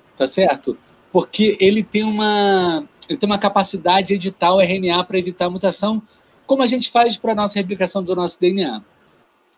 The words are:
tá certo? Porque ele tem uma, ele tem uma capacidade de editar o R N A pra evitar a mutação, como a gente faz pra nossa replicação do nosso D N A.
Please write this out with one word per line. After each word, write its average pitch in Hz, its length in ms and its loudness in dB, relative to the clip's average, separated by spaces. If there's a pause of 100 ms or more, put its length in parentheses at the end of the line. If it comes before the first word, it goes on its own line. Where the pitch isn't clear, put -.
(160)
tá 131 100 0
certo? 139 500 0 (340)
Porque 202 480 0
ele 196 240 4
tem 214 220 -4
uma, 202 840 0 (220)
ele 156 100 -6
tem 202 100 -2
uma 202 100 0
capacidade 190 720 0
de 202 60 0
editar 185 400 0
o 196 60 4
R 185 140 2
N 185 160 -2
A 170 120 2
pra 190 160 -4
evitar 180 280 -4
a 180 40 -2
mutação, 202 520 -2 (440)
como 269 160 2
a 254 40 2
gente 247 240 0
faz 240 260 2
pra 226 180 -2
nossa 208 240 -2
replicação 185 460 -4
do 180 100 -2
nosso 175 240 -4
D 180 120 2
N 190 140 -2
A. 110 180 -6 (760)